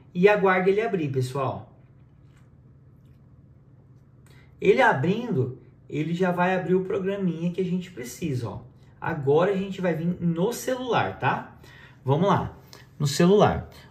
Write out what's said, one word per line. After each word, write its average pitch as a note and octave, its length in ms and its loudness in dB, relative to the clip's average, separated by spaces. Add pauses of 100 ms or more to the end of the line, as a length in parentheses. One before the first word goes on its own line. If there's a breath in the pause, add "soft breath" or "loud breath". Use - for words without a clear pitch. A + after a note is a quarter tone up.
(140 loud breath)
e F3+ 140 4
aguarde F#3 400 4
ele G3+ 140 2
abrir, E3+ 280 -2
pessoal. B2+ 640 -6 (2750 soft breath)
Ele A3+ 220 4
abrindo, F3 760 0 (300 loud breath)
ele D#3+ 240 -4
já F3+ 180 0
vai F3+ 240 0
abrir F3 200 0
o F#3 100 2
programinha F#3 680 -2
que F3+ 100 -6
a F#3 40 0
gente F3+ 260 -4
precisa, B2+ 580 -6
ó. G#2+ 120 -10 (400 soft breath)
Agora D#3 520 2
a F#3+ 40 0
gente F#3+ 240 -6
vai F3 140 0
vir E3 260 -4
no E3+ 320 0
celular, B3 680 -4
tá? D#3 400 -4 (460 loud breath)
Vamos D#3 240 2
lá, - 280 0 (420 loud breath)
no D3 80 -2
celular. E3+ 640 4 (200 loud breath)